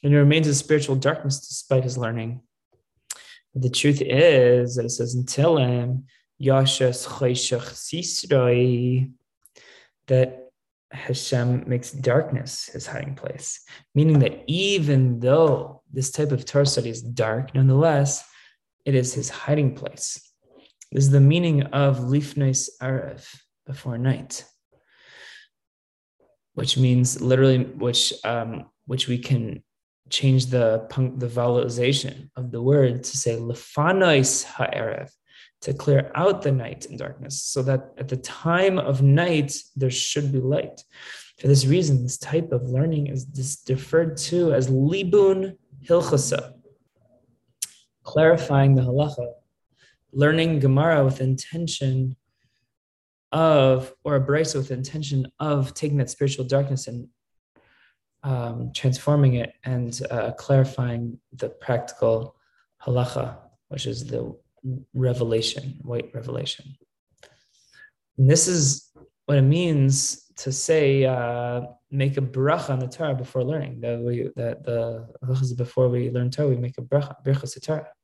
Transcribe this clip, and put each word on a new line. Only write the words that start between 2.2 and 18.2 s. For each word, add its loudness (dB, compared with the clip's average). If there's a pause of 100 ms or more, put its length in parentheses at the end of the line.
But -6
the 0
truth 2
is 4
that -2
it -6
says -4
in -2
Tehillim, 0 (340)
"Yashes 2
Choshech -4
Sisroi," 0 (960)
that 2 (480)
Hashem -2
makes -4
darkness -2
his -14
hiding -10
place, -12 (340)
meaning 6
that 2
even 2
though 2 (100)
this -6
type -2
of -2
Torah 2
study -2
is -10
dark, -4
nonetheless, 4 (640)